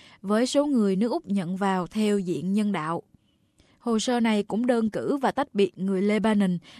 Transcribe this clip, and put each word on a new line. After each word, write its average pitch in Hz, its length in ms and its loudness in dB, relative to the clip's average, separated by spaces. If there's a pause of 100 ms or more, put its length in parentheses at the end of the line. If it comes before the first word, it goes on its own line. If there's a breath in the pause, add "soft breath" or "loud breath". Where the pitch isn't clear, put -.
(220 loud breath)
với 214 240 2
số 294 200 2
người 214 300 2
nước 214 140 0
Úc 330 160 -4
nhận 190 300 -2
vào 185 300 0
theo 208 320 0
diện 175 340 -4
nhân 208 200 0
đạo. 165 300 -4 (760 soft breath)
Hồ 233 200 -2
sơ 240 220 0
này 220 220 2
cũng 220 240 -4
đơn 226 240 2
cử 147 260 -2
và 254 160 0
tách - 220 -4
biệt 202 240 0
người 190 240 -2
Lebanon 202 560 2 (220 loud breath)